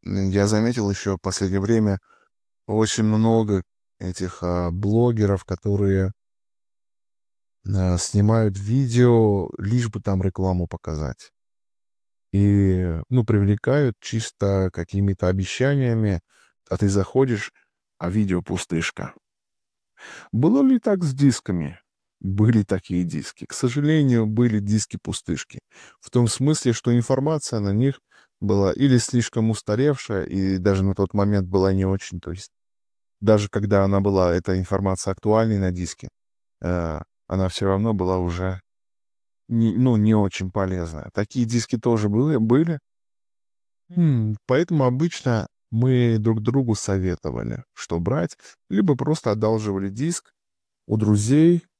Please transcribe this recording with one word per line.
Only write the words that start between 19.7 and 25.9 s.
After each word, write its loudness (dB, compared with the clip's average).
Было 4
ли 4
так 0
с -2
дисками? 0
Были 2
такие -4
диски. -10
К -18
сожалению, 0
были 0
диски-пустышки. -6